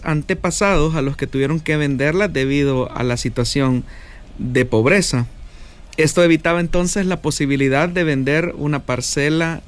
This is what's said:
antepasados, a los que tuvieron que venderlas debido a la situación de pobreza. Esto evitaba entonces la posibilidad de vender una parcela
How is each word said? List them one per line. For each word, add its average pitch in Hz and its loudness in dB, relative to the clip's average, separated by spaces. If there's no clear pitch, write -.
antepasados, 160 0
a 156 0
los 139 -2
que 139 -4
tuvieron 135 0
que 156 -2
venderlas 151 0
debido 139 0
a - -2
la 123 0
situación 127 0
de 127 0
pobreza. 123 2
Esto 156 4
evitaba 170 4
entonces 180 0
la 180 -2
posibilidad 139 0
de 175 0
vender 151 0
una 147 -2
parcela 151 -2